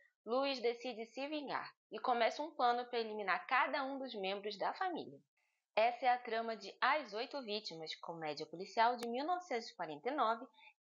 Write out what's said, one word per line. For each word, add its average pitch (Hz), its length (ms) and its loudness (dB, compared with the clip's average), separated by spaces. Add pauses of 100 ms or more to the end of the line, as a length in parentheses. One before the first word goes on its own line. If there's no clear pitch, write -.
(220)
Louis 262 380 0
decide 233 460 -2
se 262 200 -6
vingar 240 480 -4 (160)
e 214 80 -8
começa 240 440 2
um 311 80 -6
plano 240 340 4
pra 240 140 -4
eliminar 214 480 0
cada 277 380 4
um 269 140 -4
dos 254 160 -6
membros 202 440 -2
da 180 160 0
família. 190 440 -4 (560)
Essa 240 300 4
é 254 60 6
a 247 80 4
trama 226 400 -2
de 196 200 -12
As 254 360 2
Oito 269 260 -4
Vítimas, 208 540 -4
comédia 156 500 -6
policial 220 540 2
de 233 100 -4
mil 247 160 -2
novecentos 320 460 -2
e - 40 -18
quarenta 160 360 -6
e 285 40 -2
nove, 233 320 2 (360)